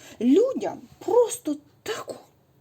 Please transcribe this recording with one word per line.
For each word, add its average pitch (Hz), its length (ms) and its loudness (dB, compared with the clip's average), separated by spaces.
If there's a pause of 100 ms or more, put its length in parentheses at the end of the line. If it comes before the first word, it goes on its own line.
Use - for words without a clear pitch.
(220)
Людям 302 600 2 (180)
просто 403 560 0 (280)
таку - 320 -10 (460)